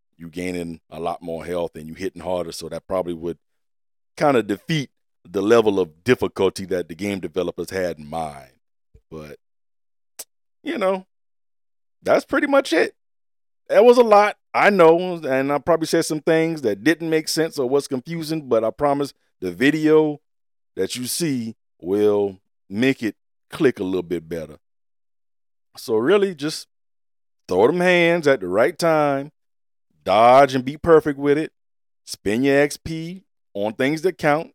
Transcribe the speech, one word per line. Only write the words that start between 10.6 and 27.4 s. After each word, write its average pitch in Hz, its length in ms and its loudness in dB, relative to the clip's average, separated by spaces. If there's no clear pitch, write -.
you 330 160 -8
know, 190 280 -4
that's - 220 0
pretty 277 220 -2
much 277 260 0
it. 339 220 0
That 185 160 6
was 240 140 6
a 240 60 8
lot, 202 320 4
I 147 160 4
know, 175 460 4
and 135 360 -2
I 143 60 0
probably 160 280 0
said 165 180 2
some 156 160 -6
things 160 420 0
that 104 220 -2
didn't 160 260 0
make 160 180 -2
sense 156 300 -4
or 127 100 -2
was 139 200 0
confusing, 156 600 -8
but 113 140 2
I 110 80 -2
promise 143 420 -2
the 90 100 -6
video 151 720 2
that - 180 -4
you 123 120 -8
see 120 500 -4
will 101 580 0
make 123 340 -2
it 104 140 -6
click - 300 0
a 95 40 -6
little 92 180 -4
bit 82 260 -8
better. 78 300 -12
So 113 200 -4
really, 190 380 2
just - 340 -10